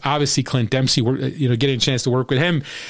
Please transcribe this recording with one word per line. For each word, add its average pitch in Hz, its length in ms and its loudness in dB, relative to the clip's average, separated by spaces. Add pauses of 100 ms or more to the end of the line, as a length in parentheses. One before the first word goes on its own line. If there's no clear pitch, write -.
obviously 143 400 0
Clint 120 260 -2
Dempsey, 131 320 2
wor-, 127 160 0
you 135 320 -2
know, 120 60 2
getting 131 220 0
a - 20 -6
chance 127 240 0
to 131 80 0
work 127 180 0
with 131 80 2
him, 160 260 2 (260)